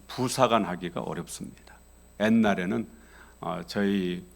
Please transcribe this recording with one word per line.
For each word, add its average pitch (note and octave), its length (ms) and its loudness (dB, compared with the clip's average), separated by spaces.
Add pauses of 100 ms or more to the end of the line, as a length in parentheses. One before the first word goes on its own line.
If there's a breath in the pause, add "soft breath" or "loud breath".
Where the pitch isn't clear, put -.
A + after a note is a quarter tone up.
부사관 A#2+ 560 2
하기가 F2 380 -6
어렵습니다. - 760 -10 (420)
옛날에는, G#2+ 720 2 (520 soft breath)
어, F2 280 -6
저희 F#2+ 560 0 (100)